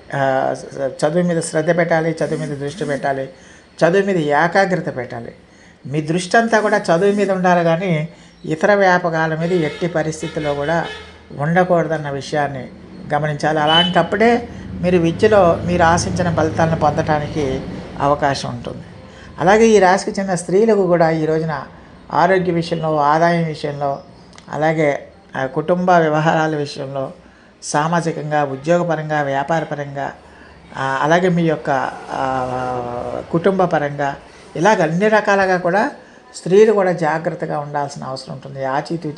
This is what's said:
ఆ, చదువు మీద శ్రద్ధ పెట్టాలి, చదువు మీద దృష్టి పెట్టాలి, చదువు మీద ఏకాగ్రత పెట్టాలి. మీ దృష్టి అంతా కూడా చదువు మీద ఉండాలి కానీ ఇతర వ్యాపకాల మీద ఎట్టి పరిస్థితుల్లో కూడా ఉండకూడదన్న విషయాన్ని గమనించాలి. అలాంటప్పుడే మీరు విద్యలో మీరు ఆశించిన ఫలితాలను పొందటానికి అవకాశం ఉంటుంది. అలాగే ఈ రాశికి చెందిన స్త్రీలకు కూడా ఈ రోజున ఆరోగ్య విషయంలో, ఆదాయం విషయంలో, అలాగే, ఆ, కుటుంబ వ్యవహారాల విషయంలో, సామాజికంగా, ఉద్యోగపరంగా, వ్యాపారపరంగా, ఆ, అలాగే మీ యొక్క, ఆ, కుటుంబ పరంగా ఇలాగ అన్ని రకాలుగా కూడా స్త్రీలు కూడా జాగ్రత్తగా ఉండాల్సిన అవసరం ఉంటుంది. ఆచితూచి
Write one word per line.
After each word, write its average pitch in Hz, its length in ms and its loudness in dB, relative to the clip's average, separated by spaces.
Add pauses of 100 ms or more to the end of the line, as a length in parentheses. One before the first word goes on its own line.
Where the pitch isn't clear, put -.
(140)
ఆ, 135 400 0 (320)
చదువు 156 360 0
మీద 170 200 0
శ్రద్ధ 160 360 0
పెట్టాలి, 165 460 0
చదువు 151 140 -2
మీద 147 200 -8
దృష్టి 143 260 -8
పెట్టాలి, 135 440 -4 (560)
చదువు 180 180 4
మీద 196 140 0
ఏకాగ్రత 165 800 2
పెట్టాలి. 120 360 -10 (540)
మీ 143 140 -4
దృష్టి 165 360 -2
అంతా 226 240 4
కూడా 208 180 2
చదువు 196 340 2
మీద 202 180 0
ఉండాలి 180 340 2
కానీ 165 440 0 (360)
ఇతర 156 300 0
వ్యాపకాల 175 600 2
మీద 170 180 -2
ఎట్టి 165 340 0
పరిస్థితుల్లో 156 680 -4
కూడా 147 320 -2 (500)
ఉండకూడదన్న 160 760 0
విషయాన్ని 139 580 -4 (460)
గమనించాలి. 151 460 0
అలాంటప్పుడే 180 880 2 (320)
మీరు 180 180 2
విద్యలో 170 680 4
మీరు 175 160 2
ఆశించిన 170 520 2
ఫలితాలను 160 420 0
పొందటానికి 147 840 0 (400)
అవకాశం 143 480 0
ఉంటుంది. - 340 -10 (560)
అలాగే 214 280 6
ఈ 214 120 6
రాశికి 190 420 2
చెందిన 190 140 -2
స్త్రీలకు 196 520 2
కూడా 170 240 4
ఈ 160 160 0
రోజున 160 360 -2 (500)
ఆరోగ్య 180 400 2
విషయంలో, 165 440 -2
ఆదాయం 165 480 2
విషయంలో, 143 540 -4 (540)
అలాగే, 156 560 0 (280)
ఆ, 135 100 -2
కుటుంబ 180 440 0
వ్యవహారాల 156 640 2
విషయంలో, 139 560 -6 (500)
సామాజికంగా, 151 800 -2
ఉద్యోగపరంగా, 151 800 -2
వ్యాపారపరంగా, 139 920 -4 (640)
ఆ, 135 260 -2
అలాగే 175 260 4
మీ 170 140 2
యొక్క, 151 480 0 (200)
ఆ, 127 1120 -4 (100)
కుటుంబ 190 320 2
పరంగా 143 520 -2 (400)
ఇలాగ 190 260 2
అన్ని 170 260 0
రకాలుగా 202 480 2
కూడా 180 340 0 (460)
స్త్రీలు 208 360 6
కూడా 190 200 2
జాగ్రత్తగా 160 640 -2
ఉండాల్సిన 147 460 -6
అవసరం 135 300 -10
ఉంటుంది. 135 300 -10
ఆచితూచి 151 540 -4